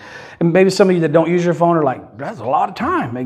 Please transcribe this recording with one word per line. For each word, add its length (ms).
And 120
maybe 160
some 220
of 60
you 60
that 100
don't 180
use 140
your 100
phone 220
are 80
like, 340
"That's 220
a 40
lot 240
of 60
time." 520